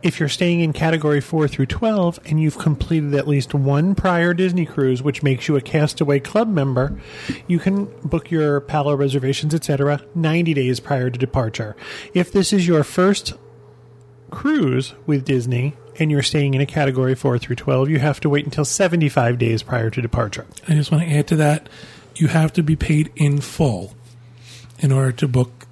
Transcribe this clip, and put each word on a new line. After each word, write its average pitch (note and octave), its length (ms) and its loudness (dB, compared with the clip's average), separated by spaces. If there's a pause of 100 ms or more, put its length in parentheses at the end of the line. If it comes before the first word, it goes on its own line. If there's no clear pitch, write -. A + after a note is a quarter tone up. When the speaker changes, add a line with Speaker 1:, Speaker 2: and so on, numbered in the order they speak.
Speaker 1:
if - 160 -2
you're D3+ 120 0
staying F3 300 0
in D#3+ 120 0
category D3+ 480 0
four D#3 260 0
through C3+ 200 0
twelve G3 580 0
and D#3 160 0
you've D#3 180 0
completed D3+ 560 0
at C#3 140 0
least C#3 240 0
one C#3+ 420 2
prior F3 380 2
Disney F3+ 320 0
cruise, C3 380 0
which C#3 200 -2
makes C3+ 240 0
you D3 100 2
a C3+ 40 2
Castaway D3 580 0
Club G#3+ 300 0
member, C#3 500 0 (480)
you F3 120 0
can G3 260 0 (180)
book D#3+ 280 -4
your D3+ 320 2
Palo D3 320 0
reservations, C#3 600 0
et E3 80 0
cetera, C#3+ 380 0 (140)
ninety E3 400 0
days B2+ 260 0
prior B2+ 300 -2
to A#2+ 80 -8
departure. A2+ 580 -4 (380)
If F3+ 180 0
this G3 200 2
is F#3+ 140 2
your E3 160 4
first - 520 0 (960)
cruise D#3+ 640 0 (120)
with C#3+ 180 0
Disney, B2+ 500 -2 (240)
and D#3 120 0
you're C#3+ 120 2
staying C#3+ 320 0
in C3 60 2
a C#3+ 60 0
Category C3 480 0
four B2 240 0
through A#2+ 180 -4
twelve, C3+ 340 0
you D#3 80 2
have C#3 220 0
to D#3+ 80 0
wait C#3+ 160 2
until D3+ 200 -2
seventy-five D3 760 2
days A2+ 240 0
prior A2+ 280 -2
to B2 120 -4
departure. A#2 440 -4 (220)
Speaker 2:
I E3+ 60 2
just D3+ 180 2
wanna E3 140 2
add D3 220 2
to E3+ 80 2
that, D3+ 320 2 (480)
you D#3+ 120 2
have D#3+ 260 2
to F3 80 2
be D#3 140 2
paid D3+ 400 0
in C#3+ 240 2
full A#2 540 -2 (840)
in C3+ 140 2
order C3 200 2
to C#3 160 -2
book B2+ 440 -2